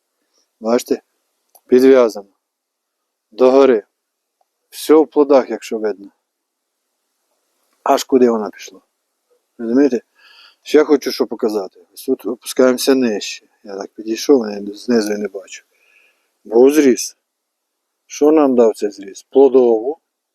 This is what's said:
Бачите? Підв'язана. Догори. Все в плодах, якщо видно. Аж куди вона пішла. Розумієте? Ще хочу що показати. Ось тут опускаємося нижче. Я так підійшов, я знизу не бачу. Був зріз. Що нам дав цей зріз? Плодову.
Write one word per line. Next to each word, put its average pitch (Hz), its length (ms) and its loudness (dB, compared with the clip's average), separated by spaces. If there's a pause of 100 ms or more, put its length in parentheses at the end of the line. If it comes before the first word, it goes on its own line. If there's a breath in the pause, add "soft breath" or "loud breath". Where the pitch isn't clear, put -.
(600)
Бачите? 117 420 -4 (640)
Підв'язана. 123 640 2 (1000)
Догори. 127 520 2 (880)
Все - 240 -2
в 156 120 4
плодах, 139 440 0
якщо 113 280 -10
видно. 98 320 -8 (1700)
Аж 135 220 -2
куди 123 260 2
вона 107 200 -6
пішла. - 300 -20 (760)
Розумієте? 117 420 0 (640 soft breath)
Ще 147 220 2
хочу 135 280 -2
що 127 140 -4
показати. 104 540 -8 (140)
Ось - 100 -20
тут 131 220 -6
опускаємося 127 680 -2
нижче. 117 520 -6 (180)
Я 98 120 -18
так 95 160 -12
підійшов, 110 580 -2
я 104 240 -12
знизу 107 440 -4
не 104 100 -8
бачу. - 360 -18 (800)
Був 120 280 4
зріз. 143 440 0 (880)
Що 151 260 0
нам 143 220 2
дав 113 200 2
цей 104 160 -8
зріз? 98 400 -20
Плодову. 127 680 2 (360)